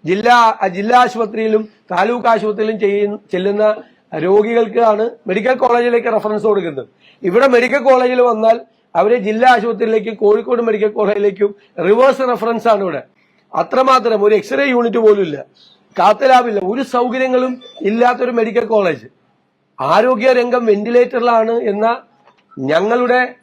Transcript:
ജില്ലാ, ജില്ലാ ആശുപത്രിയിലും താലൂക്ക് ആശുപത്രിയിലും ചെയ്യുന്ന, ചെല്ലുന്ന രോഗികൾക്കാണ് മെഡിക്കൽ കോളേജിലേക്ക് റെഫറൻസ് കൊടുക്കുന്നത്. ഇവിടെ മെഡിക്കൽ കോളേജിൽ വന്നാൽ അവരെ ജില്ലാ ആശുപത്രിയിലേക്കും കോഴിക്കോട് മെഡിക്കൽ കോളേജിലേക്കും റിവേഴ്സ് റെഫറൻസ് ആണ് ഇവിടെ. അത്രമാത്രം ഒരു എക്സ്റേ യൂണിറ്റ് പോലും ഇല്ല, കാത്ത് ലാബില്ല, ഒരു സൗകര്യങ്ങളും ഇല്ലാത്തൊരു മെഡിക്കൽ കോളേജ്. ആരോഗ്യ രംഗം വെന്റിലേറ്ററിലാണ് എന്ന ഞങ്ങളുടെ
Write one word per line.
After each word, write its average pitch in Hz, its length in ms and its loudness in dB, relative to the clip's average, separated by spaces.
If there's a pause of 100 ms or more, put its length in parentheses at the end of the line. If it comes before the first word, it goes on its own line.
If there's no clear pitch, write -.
ജില്ലാ, 220 500 2 (140)
ജില്ലാ 208 300 0
ആശുപത്രിയിലും 220 680 -2 (220)
താലൂക്ക് 220 380 -2
ആശുപത്രിയിലും 214 520 -2
ചെയ്യുന്ന, 208 380 -2 (140)
ചെല്ലുന്ന 208 440 0 (400)
രോഗികൾക്കാണ് 214 920 0 (160)
മെഡിക്കൽ 220 280 -2
കോളേജിലേക്ക് 240 580 0
റെഫറൻസ് 214 320 -4
കൊടുക്കുന്നത്. 170 420 -2 (360)
ഇവിടെ 214 240 2
മെഡിക്കൽ 247 320 2
കോളേജിൽ 254 420 2
വന്നാൽ 233 400 2 (360)
അവരെ 214 200 2
ജില്ലാ 220 340 0
ആശുപത്രിയിലേക്കും 226 640 0
കോഴിക്കോട് 226 480 0
മെഡിക്കൽ 214 260 0
കോളേജിലേക്കും 208 680 -2 (240)
റിവേഴ്സ് 226 420 2
റെഫറൻസ് 233 480 -2
ആണ് 208 140 2
ഇവിടെ. 151 200 -6 (520)
അത്രമാത്രം 233 720 0
ഒരു 208 100 4
എക്സ്റേ 269 300 -2
യൂണിറ്റ് 240 340 0
പോലും 208 240 4
ഇല്ല, 143 220 -6 (540)
കാത്ത് 208 320 2
ലാബില്ല, 240 340 2
ഒരു 233 180 -4
സൗകര്യങ്ങളും 254 800 -2 (180)
ഇല്ലാത്തൊരു 247 500 0
മെഡിക്കൽ 226 340 -2
കോളേജ്. 185 420 -2 (760)
ആരോഗ്യ 220 520 2
രംഗം 247 340 0
വെന്റിലേറ്ററിലാണ് 233 840 0
എന്ന 233 500 -2 (560)
ഞങ്ങളുടെ 240 840 0